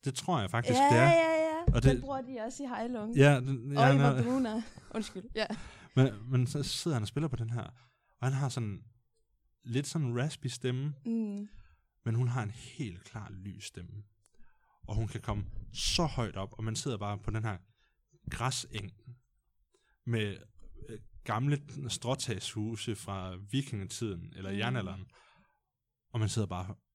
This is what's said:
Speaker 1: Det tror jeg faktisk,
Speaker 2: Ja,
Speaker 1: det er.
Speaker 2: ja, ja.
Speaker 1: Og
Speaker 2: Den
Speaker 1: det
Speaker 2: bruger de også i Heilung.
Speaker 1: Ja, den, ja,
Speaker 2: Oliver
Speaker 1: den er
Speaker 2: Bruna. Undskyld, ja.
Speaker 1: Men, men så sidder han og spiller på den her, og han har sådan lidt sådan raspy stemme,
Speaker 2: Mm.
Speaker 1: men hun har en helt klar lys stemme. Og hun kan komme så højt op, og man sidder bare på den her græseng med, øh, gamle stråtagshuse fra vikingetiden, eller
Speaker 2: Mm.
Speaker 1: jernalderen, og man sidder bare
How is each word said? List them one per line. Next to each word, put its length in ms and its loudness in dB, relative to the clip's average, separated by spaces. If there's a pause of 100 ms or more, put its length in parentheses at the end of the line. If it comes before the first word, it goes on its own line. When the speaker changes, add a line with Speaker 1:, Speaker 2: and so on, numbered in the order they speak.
Speaker 1:
Det 100 -2
tror 240 0
jeg 120 0
faktisk, 280 2
Speaker 2:
Ja, 100 8
Speaker 1:
det 80 10
er. 60 10
Speaker 2:
ja, 380 8
ja. 340 2
Speaker 1:
Og 80 4
Speaker 2:
Den 120 10
Speaker 1:
det 60 -4
Speaker 2:
bruger 200 -4
de 240 -10
også 180 -8
i 40 -6
Heilung. 480 -4
Speaker 1:
Ja, 240 10
den, 340 -4
ja, 160 6
Speaker 2:
Oliver 200 6
Speaker 1:
den 100 2
er 40 4
Speaker 2:
Bruna. 400 0 (320)
Undskyld, 280 -6 (120)
ja. 100 0 (500)
Speaker 1:
Men, 120 8 (240)
men 160 4
så 160 -4
sidder 320 -2
han 60 0
og 60 -4
spiller 200 -2
på 80 -2
den 140 -4
her, 140 -4 (560)
og 80 0
han 60 0
har 160 0
sådan 340 -4 (800)
lidt 240 -2
sådan 340 0
raspy 260 -2
stemme, 460 -2 (120)
Speaker 2:
Mm. 420 -2 (580)
Speaker 1:
men 100 0
hun 120 2
har 160 -2
en 80 -4
helt 520 -10
klar 280 -12
lys 340 -12
stemme. 380 -12 (840)
Og 80 -4
hun 120 2
kan 140 -6
komme 240 -4 (280)
så 320 2
højt 300 -2
op, 220 -6
og 60 -6
man 120 -2
sidder 220 -2
bare 200 -2
på 140 -4
den 120 0
her 140 -2 (720)
græseng 640 -4 (1120)
med, 320 0 (520)
øh, 100 -12 (240)
gamle 380 0 (260)
stråtagshuse 1080 -4
fra 400 -6 (160)
vikingetiden, 840 -4
eller 160 -8
Speaker 2:
Mm. 60 -2
Speaker 1:
jernalderen, 480 -2 (1080)
og 60 0
man 100 2
sidder 180 0
bare 200 -4 (280)